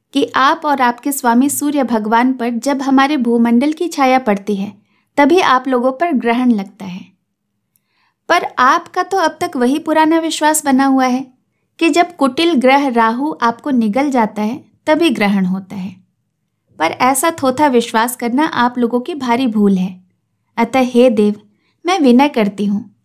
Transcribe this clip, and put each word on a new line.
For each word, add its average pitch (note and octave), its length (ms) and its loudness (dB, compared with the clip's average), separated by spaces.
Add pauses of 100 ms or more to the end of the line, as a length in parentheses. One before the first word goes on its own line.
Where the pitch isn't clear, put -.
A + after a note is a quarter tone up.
(140)
कि C#4 120 0 (100)
आप D4+ 280 0
और D4+ 180 0
आपके B3 300 -2
स्वामी B3+ 380 2
सूर्य C#4+ 340 -2
भगवान A#3 480 0
पर A#3+ 260 -4
जब C4+ 240 -4
हमारे C4+ 360 2
भूमंडल A#3 540 2
की E4 160 -6
छाया C4 320 2
पड़ती G3+ 360 -2
है, G3 160 -8 (460)
तभी D4 220 4
आप B3+ 280 0
लोगों B3+ 240 0
पर E4+ 220 -2
ग्रहण A#3 380 0
लगता G3 320 -6
है। F#3 200 -14 (1200)
पर E4+ 180 0 (140)
आपका E4+ 420 0
तो F#4 160 -4
अब D#4 220 0
तक E4+ 160 -6
वही B3+ 240 0
पुराना D#4 400 2
विश्वास D#4 440 -2
बना C4+ 220 2
हुआ C4 200 2
है B3+ 200 -2 (520)
कि E4 120 2
जब E4+ 260 0
कुटिल D#4+ 400 0
ग्रह C4+ 340 2
राहु A#3 420 0 (100)
आपको A#3+ 280 -4
निगल B3+ 400 0
जाता A3 320 -2
है, A3+ 220 -6 (220)
तभी D#4 240 2
ग्रहण G3+ 360 0
होता F#3+ 300 -6
है। F#3+ 180 -12 (840)
पर D#4+ 140 -2 (100)
ऐसा C#4 360 2
थोथा C4+ 300 0
विश्वास A#3+ 480 0
करना B3+ 300 -2
आप B3 320 -2
लोगों A#3+ 220 -2
की D#4+ 160 -8
भारी C4 320 -2
भूल G#3 280 2
है। F#3 260 -6 (560)
अतः A#3 260 0
हे B3 260 4
देव, G#3 300 0 (440)
मैं F#4 140 0
विनय C4+ 300 6
करती G#3 360 -2
हूँ G3+ 200 -4 (200)